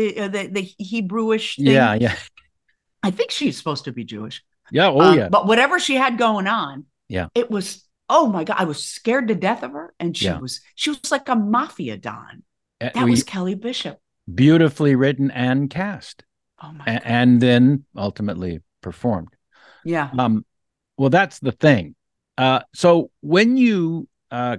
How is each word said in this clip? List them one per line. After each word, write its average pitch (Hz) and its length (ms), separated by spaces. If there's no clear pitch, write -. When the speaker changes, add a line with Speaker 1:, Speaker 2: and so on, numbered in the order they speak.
Speaker 1:
uh, 202 100
the, 196 200
the 190 240
Hebrewish 220 720
thing. 139 100
Speaker 2:
Yeah, 131 280
yeah. 113 220
Speaker 1:
I 202 80
think 202 200
she's 240 260
supposed 143 280
to 131 80
be 117 120
Jewish. 110 380
Speaker 2:
Yeah, 175 160
oh, 143 120
Speaker 1:
Um, 175 180
Speaker 2:
yeah. 104 100
Speaker 1:
but 190 180
whatever 254 320
she 285 160
had 262 240
going 214 300
on, 156 360
Speaker 2:
Yeah. 92 260
Speaker 1:
it 240 160
was, 196 340
oh 311 180
my 185 180
God, 208 140
I 190 60
was 151 200
scared 240 440
to 220 60
death 185 280
of 131 100
her. 156 280
And 170 160
she - 100
Speaker 2:
Yeah. 160 120
Speaker 1:
was, 127 220
she - 160
was - 200
like 277 180
a 254 80
mafia 208 600
don. - 460
Speaker 2:
Uh, 120 140
Speaker 1:
That 240 100
Speaker 2:
we 120 80
Speaker 1:
was 117 100
Kelly 185 320
Bishop. 214 440
Speaker 2:
Beautifully 147 640
written 135 340
and 127 400
cast. 185 540
Speaker 1:
Oh - 120
my 151 160
Speaker 2:
A-, 117 60
Speaker 1:
God. 113 100
Speaker 2:
and 120 360
then 127 440
ultimately 92 640
performed. 92 480
Speaker 1:
Yeah. 160 340
Speaker 2:
Um, 113 260
well, 135 140
that's 180 280
the - 140
thing. 117 420
Uh, 131 240
so 170 360
when 208 360
you, 180 520
uh, 123 260